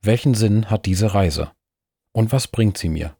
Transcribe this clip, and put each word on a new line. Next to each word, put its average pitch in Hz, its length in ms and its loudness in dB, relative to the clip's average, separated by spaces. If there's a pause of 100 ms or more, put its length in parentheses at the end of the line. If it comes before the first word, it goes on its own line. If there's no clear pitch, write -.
Welchen 120 320 2
Sinn 107 360 2
hat 107 160 -2
diese 95 280 0
Reise? 90 380 0 (600)
Und 113 180 0
was 131 160 0
bringt 107 300 0
sie 87 120 -4
mir? 78 300 -6